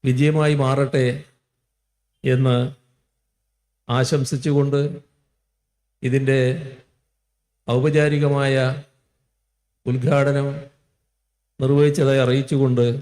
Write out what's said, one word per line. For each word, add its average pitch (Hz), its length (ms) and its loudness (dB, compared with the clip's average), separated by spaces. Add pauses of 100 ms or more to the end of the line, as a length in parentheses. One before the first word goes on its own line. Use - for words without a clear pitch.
വിജയമായി 151 520 2
മാറട്ടെ 135 500 0 (1160)
എന്ന് 127 320 2 (1300)
ആശംസിച്ചുകൊണ്ട് 139 920 0 (1200)
ഇതിൻ്റെ 135 380 0 (1300)
ഔപചാരികമായ 143 880 0 (1300)
ഉദ്ഘാടനം 139 600 0 (1120)
നിർവഹിച്ചതായി 143 600 2
അറിയിച്ചുകൊണ്ട് 131 640 0 (160)